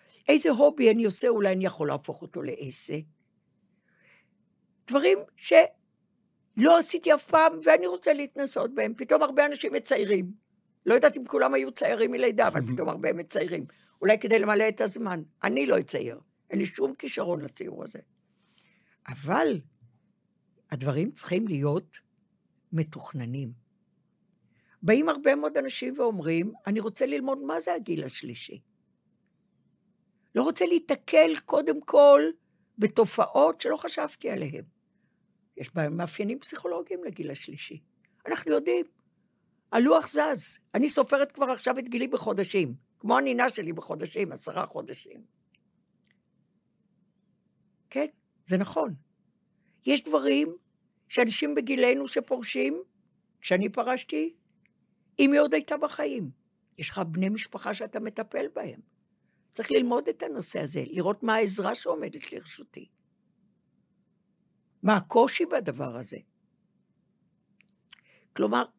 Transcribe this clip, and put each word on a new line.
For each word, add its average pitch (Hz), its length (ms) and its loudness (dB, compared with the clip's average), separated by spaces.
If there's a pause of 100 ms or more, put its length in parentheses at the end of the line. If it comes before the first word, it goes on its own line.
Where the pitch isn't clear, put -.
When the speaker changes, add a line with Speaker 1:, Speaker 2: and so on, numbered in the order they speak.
(280)
Speaker 1:
איזה 311 220 4
הובי 269 420 6
אני 226 140 2
עושה, 202 220 0
אולי 208 260 2
אני 190 120 0
יכול 160 220 -2
להפוך 143 340 -6
אותו 170 200 -12
לעסק? 143 640 -8 (1800)
דברים 330 300 4 (180)
שלא - 1400 2
עשיתי 330 360 2
אף 294 120 2
פעם, 320 280 6 (100)
ואני 330 240 6
רוצה 359 260 0
להתנסות 277 640 -4
בהם. 214 220 -2
פתאום 285 240 2
הרבה 285 240 4
אנשים 294 280 -4
מציירים. 202 580 0 (540)
לא 196 80 6
יודעת 285 240 6
אם 254 100 -8
כולם 269 260 0
היו 269 180 -2
ציירים 233 400 0
מלידה, 240 360 2
אבל 156 180 0
Speaker 2:
<laughs> 113 80 -4
Speaker 1:
פתאום 143 160 -2
הרבה 180 240 -2
מציירים. 170 520 -4 (360)
אולי 214 180 6
כדי 220 200 4
למלא 214 280 4
את 214 140 -2
הזמן. 196 400 -2 (220)
אני 254 220 0
לא 208 140 4
אצייר. 120 400 -6 (300)
אין 202 100 -2
לי - 60 0
שום - 280 -2
כישרון 180 480 -6
לציור - 420 -12
הזה. - 160 -16 (1080)
אבל 185 520 -2 (1120)
הדברים 143 400 -4
צריכים 196 360 -4
להיות 147 520 -2 (760)
מתוכננים. 131 880 -6 (1200)
באים 262 280 2
הרבה 285 260 2
מאוד 294 220 -4
אנשים 262 400 -4
ואומרים, 185 560 -2 (140)
"אני 208 120 -2
רוצה 214 260 -2
ללמוד 269 320 -4
מה 285 220 -6
זה 330 140 -4
הגיל 175 300 -6
השלישי." 123 580 -12 (1700)
לא 240 80 2
רוצה 330 220 0
להתקל 320 680 4 (120)
קודם 294 360 0
כל - 400 8 (560)
בתופעות 226 840 2
שלא 302 160 -2
חשבתי 311 520 -8
עליהן. 165 340 -8 (920)
יש - 180 -14
בהם 160 220 -2
מאפיינים 202 420 -6
פסיכולוגיים - 640 -8
לגיל 165 280 -10
השלישי. - 480 -14 (480)
אנחנו 330 240 -6
יודעים, 320 340 0 (840)
הלוח 294 360 4
זז. 294 500 -4 (160)
אני 262 160 0
סופרת 277 420 2
כבר 277 140 -2
עכשיו 254 340 -2
את 254 100 -10
גילי 240 180 -4
בחודשים, 190 680 -2 (240)
כמו 233 180 0
הנינה 254 320 0
שלי 170 240 -8
בחודשים, 160 580 -6
עשרה 135 340 -8
חודשים. - 580 -14 (2750)
כן, 294 180 -4 (380)
זה 180 120 0
נכון. 214 360 -2 (920)
יש 277 180 2
דברים 302 520 0 (540)
שאנשים 247 460 0
בגילנו 254 520 2
שפורשים, 262 760 -4 (580)
כשאני 190 280 0
פרשתי, 254 640 -4 (840)
אמי 277 180 6
עוד 294 160 4
הייתה 294 240 -2
בחיים. 285 540 -4 (460)
יש 156 120 -8
לך 196 120 -8 (100)
בני 185 180 0
משפחה 214 440 -6
שאתה 214 260 -8
מטפל 214 560 -6
בהם. - 240 -10 (720)
צריך - 200 -8
ללמוד 254 360 2
את - 160 -6
הנושא 233 360 -6
הזה, 147 280 -4
לראות 185 360 -4
מה 220 120 0
העזרה 202 400 0
שעומדת - 580 -8
לרשותי. - 560 -18 (1900)
מה 202 140 4
הקושי 254 480 2
בדבר 143 520 -6
הזה? 120 200 -14 (2250)
כלומר, 233 320 0 (140)